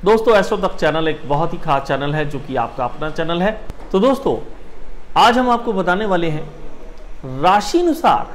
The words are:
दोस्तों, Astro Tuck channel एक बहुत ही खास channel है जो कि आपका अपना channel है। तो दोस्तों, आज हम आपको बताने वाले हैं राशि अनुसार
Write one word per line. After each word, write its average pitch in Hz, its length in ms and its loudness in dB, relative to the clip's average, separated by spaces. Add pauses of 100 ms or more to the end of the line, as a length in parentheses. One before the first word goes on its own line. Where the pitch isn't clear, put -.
दोस्तों, 220 320 4
Astro 196 200 2
Tuck 185 180 -2
channel 160 320 0
एक 151 220 -2
बहुत 160 240 0
ही 175 40 -6
खास 139 260 2
channel 143 320 -2
है 151 100 0
जो 139 140 -4
कि 131 160 -6
आपका 123 300 -2
अपना 156 240 -4
channel 165 320 -2
है। 208 100 2 (400)
तो 190 80 2
दोस्तों, 233 360 2 (800)
आज 226 200 6
हम 254 120 2
आपको 233 240 0
बताने 190 320 0
वाले 175 240 0
हैं - 1120 -8
राशि 202 400 2
अनुसार 262 540 2